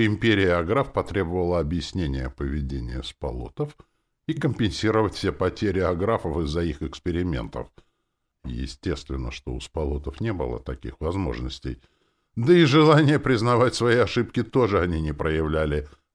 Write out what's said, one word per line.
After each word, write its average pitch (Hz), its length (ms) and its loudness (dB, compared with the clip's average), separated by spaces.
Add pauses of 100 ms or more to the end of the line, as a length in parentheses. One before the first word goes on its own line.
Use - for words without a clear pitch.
империя 104 480 4
Аграф 87 400 0
потребовала 90 680 0
объяснения 76 680 -2
поведения 65 720 -6
сполотов 62 720 -8 (520)
и - 60 -2
компенсировать 110 840 0
все 95 180 -2
потери 95 480 -2
аграфов 90 560 -2
из-за 82 260 -2
их 80 200 -4
экспериментов. 78 840 -6 (800)
Естественно, 65 840 -6
что - 200 -12
у 64 80 -6
сполотов 71 600 -6
не 113 100 -2
было 62 300 -6
таких - 400 -12
возможностей — 65 800 -4 (560)
да 120 160 2
и 175 140 8
желания 151 540 6
признавать 123 560 2
свои 120 220 2
ошибки 120 440 0
тоже 110 400 2
они 85 200 0
не 78 120 -2
проявляли, 78 720 0 (280)